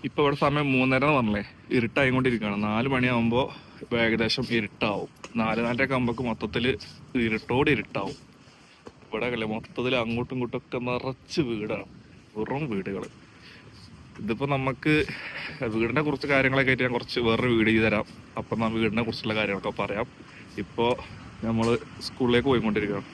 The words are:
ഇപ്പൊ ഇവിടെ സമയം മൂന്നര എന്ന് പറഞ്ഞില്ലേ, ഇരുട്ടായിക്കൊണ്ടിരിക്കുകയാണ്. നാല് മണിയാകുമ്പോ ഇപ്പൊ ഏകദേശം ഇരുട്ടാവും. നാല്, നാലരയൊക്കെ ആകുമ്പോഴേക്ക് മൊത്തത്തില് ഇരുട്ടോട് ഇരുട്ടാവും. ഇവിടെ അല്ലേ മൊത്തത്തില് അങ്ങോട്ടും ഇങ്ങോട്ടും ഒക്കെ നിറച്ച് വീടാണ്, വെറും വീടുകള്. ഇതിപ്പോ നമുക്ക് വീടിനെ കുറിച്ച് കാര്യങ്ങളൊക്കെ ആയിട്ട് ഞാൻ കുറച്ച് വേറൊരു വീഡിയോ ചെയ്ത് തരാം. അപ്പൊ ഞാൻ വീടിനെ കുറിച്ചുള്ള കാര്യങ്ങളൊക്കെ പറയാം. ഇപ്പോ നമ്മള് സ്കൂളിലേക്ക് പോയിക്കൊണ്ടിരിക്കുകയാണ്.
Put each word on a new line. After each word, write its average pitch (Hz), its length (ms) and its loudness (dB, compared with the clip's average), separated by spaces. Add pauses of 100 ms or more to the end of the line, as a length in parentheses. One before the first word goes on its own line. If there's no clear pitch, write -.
ഇപ്പൊ 147 180 0
ഇവിടെ 143 140 4
സമയം 143 360 2
മൂന്നര 131 320 4
എന്ന് 151 120 4
പറഞ്ഞില്ലേ, 107 280 2 (260)
ഇരുട്ടായിക്കൊണ്ടിരിക്കുകയാണ്. 123 920 2
നാല് 110 240 0
മണിയാകുമ്പോ 123 680 2 (260)
ഇപ്പൊ - 180 -4
ഏകദേശം 113 520 2
ഇരുട്ടാവും. 107 580 -2 (280)
നാല്, 113 280 0
നാലരയൊക്കെ 127 300 0
ആകുമ്പോഴേക്ക് 123 280 0
മൊത്തത്തില് 117 540 -2 (420)
ഇരുട്ടോട് 120 520 2
ഇരുട്ടാവും. 104 460 -2 (920)
ഇവിടെ 110 180 -4
അല്ലേ 113 220 -2
മൊത്തത്തില് 123 480 -2
അങ്ങോട്ടും 117 380 -2
ഇങ്ങോട്ടും 123 240 -4
ഒക്കെ - 200 -6
നിറച്ച് 123 600 -4
വീടാണ്, 107 440 -2 (520)
വെറും 127 340 -4
വീടുകള്. 98 380 -4 (1080)
ഇതിപ്പോ 117 280 -4
നമുക്ക് 139 580 0 (680)
വീടിനെ 117 280 0
കുറിച്ച് 147 240 -2
കാര്യങ്ങളൊക്കെ 135 440 4
ആയിട്ട് 127 120 2
ഞാൻ 123 100 0
കുറച്ച് 120 280 -2
വേറൊരു 117 280 2
വീഡിയോ 110 260 4
ചെയ്ത് 110 120 4
തരാം. 107 180 2 (320)
അപ്പൊ 113 200 -4
ഞാൻ 113 180 0
വീടിനെ 113 280 0
കുറിച്ചുള്ള 113 320 -4
കാര്യങ്ങളൊക്കെ 101 480 -2
പറയാം. 101 240 -2 (520)
ഇപ്പോ 117 380 0 (480)
നമ്മള് 113 340 2 (240)
സ്കൂളിലേക്ക് 120 460 2
പോയിക്കൊണ്ടിരിക്കുകയാണ്. 104 640 2